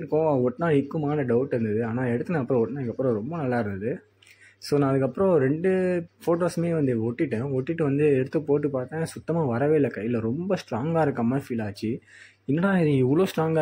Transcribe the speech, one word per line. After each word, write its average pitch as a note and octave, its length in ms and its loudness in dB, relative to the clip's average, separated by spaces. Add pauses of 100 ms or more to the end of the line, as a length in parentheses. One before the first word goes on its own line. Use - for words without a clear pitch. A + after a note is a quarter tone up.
இருக்கும், D#3 280 0 (160)
ஒட்டினா B2+ 300 -2
நிக்குமான்னு C#3+ 560 0
doubt C3 240 2
இருந்தது. A2 340 0
ஆனா A#2+ 120 -4 (120)
எடுத்து D3+ 220 -2
நான் C#3+ 80 0
அப்புறம் A#2+ 200 2
ஒட்டினதுக்கப்புறம் A#2+ 560 -2
ரொம்ப C3 220 -8
நல்லா B2 180 0
இருந்தது. G2+ 320 -4 (760)
So, D3 140 0
நான் C#3 120 2
அதுக்கப்புறம் C#3 420 2 (120)
ரெண்டு D#3+ 260 0 (520)
ஃபோட்டோஸுமே E3+ 560 0
வந்து C3+ 140 2 (140)
ஒட்டிட்டேன். A#2+ 380 -2 (120)
ஒட்டிட்டு E3 320 -2
வந்து C#3+ 160 2 (140)
எடுத்து C3 220 -2
போட்டு D3 280 2
பார்த்தேன், C3 340 -4 (120)
சுத்தமா E3 260 -2 (120)
வரவே C#3+ 280 2
இல்ல B2 160 2
கையில. A2+ 320 -2
ரொம்ப F3 320 -2
ஸ்ட்ராங்கா D#3 460 0
இருக்க B2 240 -2
மாதிரி C3+ 160 -2
feel A2+ 200 -4
ஆச்சு. G#2+ 240 -6 (540)
என்னடா E3+ 260 2 (120)
இது D3+ 100 4 (100)
இவ்வளோ D#3 300 4
ஸ்ட்ராங்கா D#3+ 280 0